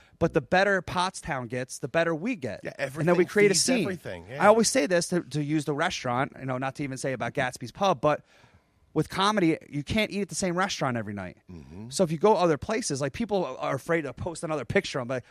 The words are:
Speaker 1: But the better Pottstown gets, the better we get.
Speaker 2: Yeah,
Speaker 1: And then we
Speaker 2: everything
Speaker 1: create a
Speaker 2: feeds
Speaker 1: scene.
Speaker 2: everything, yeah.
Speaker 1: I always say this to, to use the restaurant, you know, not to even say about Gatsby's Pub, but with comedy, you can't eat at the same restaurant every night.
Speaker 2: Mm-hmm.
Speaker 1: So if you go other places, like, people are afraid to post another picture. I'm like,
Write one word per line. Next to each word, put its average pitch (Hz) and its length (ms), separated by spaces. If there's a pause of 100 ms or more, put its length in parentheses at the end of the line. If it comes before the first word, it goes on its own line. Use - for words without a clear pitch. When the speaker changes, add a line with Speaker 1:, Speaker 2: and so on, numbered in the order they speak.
(200)
Speaker 1:
But 170 160
the 160 60
better 190 420
Pottstown 151 680
gets, 127 300
the 147 80
better 170 260
we 190 220
get. 127 280
Speaker 2:
Yeah, - 140
Speaker 1:
And - 160
then 147 120
we - 60
Speaker 2:
everything 175 160
Speaker 1:
create 208 200
a - 80
Speaker 2:
feeds 160 80
Speaker 1:
scene. 254 220
Speaker 2:
everything, 95 440
yeah. 139 140
Speaker 1:
I 190 60
always 220 200
say 277 160
this 175 220
to, 175 140
to 151 220
use 147 220
the 151 80
restaurant, 139 680
you 135 60
know, 127 140
not 135 160
to 156 80
even 131 160
say 135 140
about 117 200
Gatsby's 127 380
Pub, 185 300
but 151 200 (720)
with 151 160
comedy, 190 480 (120)
you 143 140
can't 214 280
eat 196 100
at 190 80
the 160 60
same 175 200
restaurant 170 420
every 107 180
night. 95 220 (140)
Speaker 2:
Mm-hmm. 85 380
Speaker 1:
So 139 140
if 156 80
you 160 80
go 208 160
other 170 220
places, 214 440
like, 139 120
people 190 460
are 143 140
afraid 165 300
to 131 100
post - 300
another 156 220
picture. - 340
I'm 123 80
like, 127 240